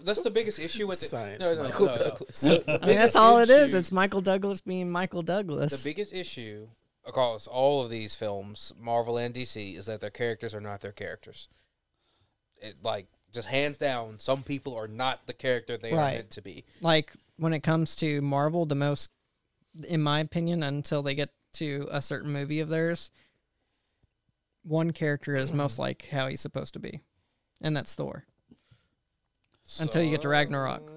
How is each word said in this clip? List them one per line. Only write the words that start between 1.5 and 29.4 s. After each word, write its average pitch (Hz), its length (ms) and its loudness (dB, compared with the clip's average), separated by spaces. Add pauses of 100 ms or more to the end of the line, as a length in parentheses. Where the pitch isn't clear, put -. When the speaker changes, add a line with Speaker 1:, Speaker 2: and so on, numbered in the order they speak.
Speaker 1:
no, 156 80 -4
Speaker 2:
Michael 160 240 4
Speaker 1:
no, 123 80 2
no. 117 80 0
Speaker 2:
Douglas. - 380 -4
Speaker 1:
The, 143 60 6 (180)
the 151 60 -2
Speaker 3:
I - 0 -
mean, - 80 0
that's - 60 -2 (280)
Speaker 1:
biggest - 40 8
Speaker 3:
all 226 220 12
it 233 100 6
is. 277 200 10
Speaker 1:
issue 190 80 2
Speaker 3:
It's 180 140 0
Michael 196 300 2
Douglas 190 400 0
being 180 300 -4
Michael 175 320 -4
Douglas. 147 600 -2
Speaker 1:
The 143 60 -2
biggest 196 240 -6
issue 113 540 -10 (380)
across 120 420 -2
all 135 340 2
of 120 80 -4
these 110 260 -6
films, 104 640 -8
Marvel 117 380 0
and 120 160 -2
D 123 120 -6
C, 98 300 -8
is 98 120 -12
that 110 140 -8
their 104 100 -8
characters 113 420 -6
are 104 80 -10
not 104 200 -12
their 101 100 -10
characters. - 580 -14 (1120)
It, 98 220 -18
like, 104 240 -2 (260)
just 120 140 -8
hands 143 300 0
down, 117 420 -4
some 135 240 -2
people 135 320 -8
are 110 120 -8
not 123 380 -4
the - 80 -12
character 123 440 -2
they 113 160 -4
are 165 40 2
Speaker 3:
Right. 143 180 2
Speaker 1:
meant 113 160 -10
to 107 100 -14
be. - 240 -16 (160)
Speaker 3:
Like, 160 320 4 (240)
when 165 160 0
it 147 80 -4
comes 160 340 2
to 147 260 0
Marvel, 147 460 0
the 147 80 0
most, 143 340 -2 (800)
in 160 140 0
my 147 180 2
opinion, 170 420 0
until 143 400 -2
they 139 140 -2
get 143 140 -2 (240)
to 143 360 -6
a 143 120 -4
certain 147 300 -6
movie 143 280 -4
of 156 100 -4
theirs, 165 400 -2 (1500)
one 160 280 0
character 147 440 -2
is 135 160 -2
most 143 220 -2
Speaker 1:
Mm-hmm. 131 80 -6
Speaker 3:
like 131 300 -6
how 135 160 -2
he's 139 140 -6
supposed - 320 -8
to - 60 -12
be, - 220 -12 (600)
and 156 140 -2
that's - 200 -4
Thor. - 300 -8 (1500)